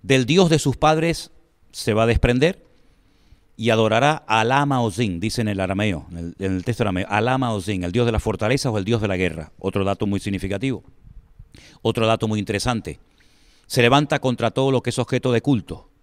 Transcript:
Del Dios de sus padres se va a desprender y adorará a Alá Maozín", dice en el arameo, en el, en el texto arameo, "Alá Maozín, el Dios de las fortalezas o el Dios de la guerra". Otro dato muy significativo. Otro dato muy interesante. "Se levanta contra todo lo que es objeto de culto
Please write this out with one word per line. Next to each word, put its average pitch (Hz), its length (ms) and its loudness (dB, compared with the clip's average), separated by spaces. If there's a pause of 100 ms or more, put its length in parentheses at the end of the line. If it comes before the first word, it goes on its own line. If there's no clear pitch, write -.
Del 131 240 2
Dios 165 240 4
de 156 100 4
sus 135 180 0
padres 156 540 0 (420)
se - 200 -2
va 110 100 4
a 113 40 4
desprender 127 580 2 (920)
y 113 140 0
adorará 113 540 2
a 110 140 0
Alá 131 260 2
Maozín", 117 540 -2
dice 107 220 -4
en 107 80 0
el 98 100 -4
arameo, 95 520 -2
en 85 60 -12
el, 85 220 -10
en 95 160 -2
el 87 80 -4
texto 120 200 -2
arameo, 95 260 -2
"Alá 110 280 0
Maozín, 104 460 -4
el 87 80 -4
Dios 117 140 2
de 117 80 0
las 107 100 0
fortalezas 113 480 -2
o 107 60 -2
el 95 80 -4
Dios 110 160 0
de 104 80 -2
la 95 80 -2
guerra". 82 420 -4
Otro 98 240 -2
dato 98 240 -2
muy 98 140 -2
significativo. 98 640 -4 (960)
Otro 113 260 2
dato 110 220 0
muy 107 100 0
interesante. 101 600 -4 (680)
"Se - 140 0
levanta 139 380 4
contra 120 320 -2
todo 135 200 0
lo 127 100 2
que - 80 -4
es 123 100 -6
objeto 127 320 -2
de 117 100 2
culto 110 480 -2 (140)